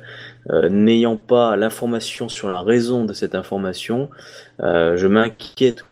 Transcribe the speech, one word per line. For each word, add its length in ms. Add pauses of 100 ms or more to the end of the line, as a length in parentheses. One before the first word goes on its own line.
(500)
euh, 180
n'ayant 480
pas 400
l'information 720
sur 220
la 100
raison 460
de 80
cette 200
information, 760 (500)
euh, 380
je 80
m'inquiète 840